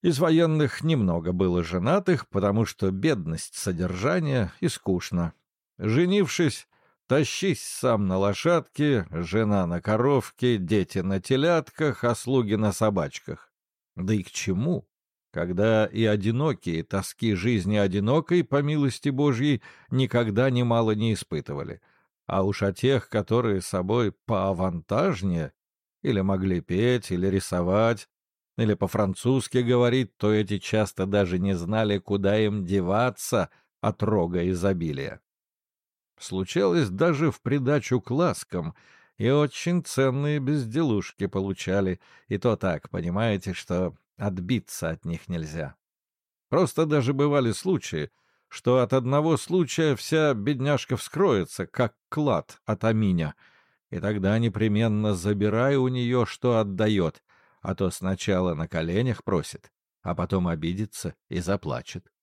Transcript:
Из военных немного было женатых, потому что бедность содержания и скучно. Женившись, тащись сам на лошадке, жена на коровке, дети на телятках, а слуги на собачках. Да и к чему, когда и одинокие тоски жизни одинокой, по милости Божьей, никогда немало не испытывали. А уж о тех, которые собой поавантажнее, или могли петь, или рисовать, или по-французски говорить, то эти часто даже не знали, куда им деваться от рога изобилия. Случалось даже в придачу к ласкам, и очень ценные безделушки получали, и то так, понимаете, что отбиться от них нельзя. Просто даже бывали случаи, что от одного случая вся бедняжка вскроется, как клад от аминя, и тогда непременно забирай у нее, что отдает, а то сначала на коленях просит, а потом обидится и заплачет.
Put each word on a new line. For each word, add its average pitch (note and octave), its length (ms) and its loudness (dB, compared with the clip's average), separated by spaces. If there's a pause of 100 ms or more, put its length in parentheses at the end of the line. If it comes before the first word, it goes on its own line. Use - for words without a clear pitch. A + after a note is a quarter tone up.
Из E3 180 2
военных D#3+ 640 4
немного F#2 480 2
было F2+ 320 2
женатых, B2 640 0
потому G2+ 380 2
что - 260 -2
бедность F#2+ 640 -2
содержания A#2 1040 -2
и F3+ 80 0
скучно. F2 680 -2 (440)
Женившись, E3 920 0 (400)
тащись D3 560 0
сам A2 440 0
на F#2 100 2
лошадке, C3 920 0
жена F#2+ 540 0
на F2 160 -2
коровке, A#2+ 760 2
дети F#2+ 420 0
на F#2+ 220 0
телятках, D3+ 840 0
а A#2+ 120 2
слуги A#2+ 400 0
на G#2 180 2
собачках. F#2 760 -4 (440)
Да F#2+ 180 -2
и G2+ 100 0
к - 80 -14
чему, G2 560 -2 (460)
когда G2+ 520 2
и A2 200 -2
одинокие G#2 760 0
тоски G2 500 -2
жизни G2 420 0
одинокой, G#2+ 680 2
по C#3+ 160 0
милости D3 480 -2
Божьей, C#3 520 0 (280)
никогда A#2+ 600 2
немало A#2 420 2
не G#2+ 220 2
испытывали. C#2+ 680 -6 (440)
А F#2+ 180 0
уж G2+ 200 0
о G2+ 80 0
тех, B2 380 0
которые G#2+ 500 0
собой G2 540 -2 (120)
поавантажнее, F#2+ 1300 -2 (520)
или A2 180 0
могли F#2+ 400 0
петь, A2 500 0
или F2+ 160 0
рисовать, G2 800 0 (500)
или G#2+ 180 2
по-французски G#2 840 -2
говорить, B2 600 2
то G#2+ 140 0
эти G#2 280 0
часто G2+ 480 -2
даже G2 320 2
не G2 160 0
знали, G2+ 420 0
куда G2+ 420 0
им G#2 240 0
деваться G2 840 0 (320)
от A2 220 -2
рога F2 440 0
изобилия. E2+ 720 -2 (1000)
Случалось E3 720 0
даже D3+ 420 2
в - 100 -8
придачу C3+ 580 0
к - 120 -8
ласкам, C3 600 -2 (440)
и A2+ 120 0
очень D3 540 0
ценные C#3 560 0
безделушки B2+ 840 -2
получали, F#2+ 760 -2 (280)
и G#2 100 -4
то A2 180 2
так, F2 340 -4
понимаете, F#2+ 640 -2
что F2+ 420 -4 (220)
отбиться F#2+ 720 -4
от D#2+ 160 -8
них E2 220 -8
нельзя. D#2 480 -8 (760)
Просто E3 360 2
даже C#3+ 280 2
бывали C#3+ 380 2
случаи, G2+ 600 -2 (360)
что B2+ 320 2
от B2 140 2
одного C#3 440 2
случая E3 580 0
вся D#3 380 2
бедняжка B2+ 640 -2
вскроется, A#2 720 0
как - 280 -2 (140)
клад C3 560 -2
от - 180 -4
аминя, G2 520 2 (540)
и E2+ 100 -8
тогда G2+ 400 0
непременно G#2+ 760 2
забирай G#2 600 0
у B2+ 120 2
нее, B2 380 0
что A#2+ 340 0
отдает, G2+ 640 0 (380)
а F#2+ 140 -4
то F#2+ 140 0
сначала F#2 640 -2
на D#2+ 140 -4
коленях F#2 560 -2
просит, - 480 -6 (300)
а F2 140 -6
потом F2+ 320 0
обидится E2+ 680 -4 (140)
и D2+ 100 -4
заплачет. E2+ 720 -6 (120)